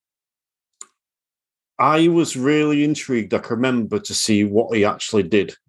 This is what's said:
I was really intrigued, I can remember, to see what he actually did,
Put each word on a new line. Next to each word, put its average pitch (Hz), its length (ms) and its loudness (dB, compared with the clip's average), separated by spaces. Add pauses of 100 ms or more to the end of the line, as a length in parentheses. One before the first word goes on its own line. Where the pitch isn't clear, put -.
(1800)
I 156 300 4
was 165 280 0
really 147 460 0
intrigued, 131 520 -2
I 107 40 0
can 117 180 -6
remember, 117 440 -2
to - 140 -8
see 104 300 0
what 104 300 0
he 104 100 2
actually 104 380 0
did, 92 320 -2 (140)